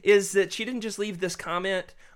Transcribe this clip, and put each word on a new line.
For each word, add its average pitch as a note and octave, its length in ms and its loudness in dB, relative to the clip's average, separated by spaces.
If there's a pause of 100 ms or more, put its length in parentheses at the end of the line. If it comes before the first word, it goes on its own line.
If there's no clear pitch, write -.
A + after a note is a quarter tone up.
is G3 300 4
that G3 200 2
she A3+ 120 -6
didn't A#3+ 180 -6
just G#3+ 160 -6
leave G3+ 220 -4
this F3+ 160 -2
comment F3+ 580 -4 (220)